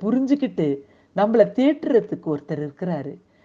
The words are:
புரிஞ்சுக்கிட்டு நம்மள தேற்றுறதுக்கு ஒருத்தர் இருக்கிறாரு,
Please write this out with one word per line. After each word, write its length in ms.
புரிஞ்சுக்கிட்டு 800
நம்மள 360
தேற்றுறதுக்கு 720
ஒருத்தர் 440
இருக்கிறாரு, 560